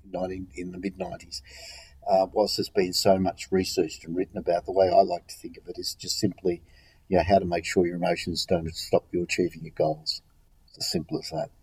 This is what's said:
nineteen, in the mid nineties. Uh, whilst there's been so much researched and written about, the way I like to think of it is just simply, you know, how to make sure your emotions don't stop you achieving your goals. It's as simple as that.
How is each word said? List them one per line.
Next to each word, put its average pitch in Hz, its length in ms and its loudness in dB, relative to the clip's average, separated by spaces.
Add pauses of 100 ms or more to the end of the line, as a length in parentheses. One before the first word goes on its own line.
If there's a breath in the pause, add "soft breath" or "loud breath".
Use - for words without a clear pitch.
nineteen, 92 460 -6
in 90 160 -8
the 90 60 -12
mid 95 200 -6
nineties. - 440 -10 (680 loud breath)
Uh, 95 220 4
whilst 101 240 2
there's - 140 -4
been 90 240 0
so 95 240 4
much 92 340 -2
researched 90 540 0
and 82 100 -8
written 92 220 -4
about, 85 280 0
the - 60 -8
way 95 160 4
I 87 140 6
like 87 260 0
to - 80 -18
think - 220 -16
of - 100 -20
it 90 100 -12
is - 160 -8
just - 240 -8
simply, 90 440 -2 (480 soft breath)
you 92 80 4
know, 82 100 6
how 98 100 8
to 95 80 4
make 87 200 -2
sure 90 200 2
your 87 120 -2
emotions 85 480 -2
don't 82 280 -2
stop - 380 0
you 87 120 -2
achieving 82 400 -2
your 80 120 -14
goals. - 460 -2 (460)
It's - 100 -20
as - 140 -6
simple - 280 -4
as - 120 -12
that. 78 180 -6 (140)